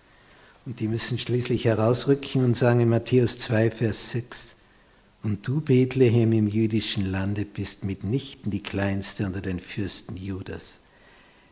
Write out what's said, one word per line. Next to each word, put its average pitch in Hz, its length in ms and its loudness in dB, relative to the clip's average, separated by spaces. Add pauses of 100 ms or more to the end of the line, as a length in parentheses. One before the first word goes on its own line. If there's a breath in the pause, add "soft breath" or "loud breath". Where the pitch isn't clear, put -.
(680 loud breath)
Und 120 140 -12
die 110 80 -2
müssen 113 300 -2
schließlich 120 480 -2
herausrücken 123 800 2
und 120 120 4
sagen 120 240 4
in 117 80 4
Matthäus 117 500 2
zwei, 110 320 2
Vers - 400 0
sechs, - 460 -8 (680 soft breath)
„Und 107 240 -4
du, 135 140 -2
Bethlehem 127 720 4
im 110 160 4
jüdischen 107 580 0
Lande, 95 380 -4
bist - 400 -6
mitnichten 101 680 -4
die 98 120 -4
kleinste 98 640 -4
unter 95 160 -6
den 92 180 -6
Fürsten - 560 -6
Judas. 92 640 -10 (720 loud breath)